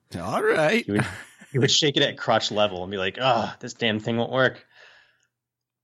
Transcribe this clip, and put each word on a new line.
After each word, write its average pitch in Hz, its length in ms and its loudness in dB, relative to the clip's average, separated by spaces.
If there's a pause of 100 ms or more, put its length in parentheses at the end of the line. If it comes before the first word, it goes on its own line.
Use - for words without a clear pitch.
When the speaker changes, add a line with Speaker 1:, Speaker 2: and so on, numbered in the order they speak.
(180)
Speaker 1:
All 117 240 -4
right. 233 460 2
Speaker 2:
You 101 60 0
would, 107 120 0 (460)
you 135 80 0
would 127 100 4
shake 151 280 2
it 143 40 4
at 117 140 0
crotch - 340 2
level 101 320 0
and 92 80 -8
be 101 60 -4
like, 95 240 -2
"Oh, 117 400 2
this 123 140 -14
damn 110 260 0
thing 117 160 -4
won't 117 160 -2
work." 127 320 0 (1200)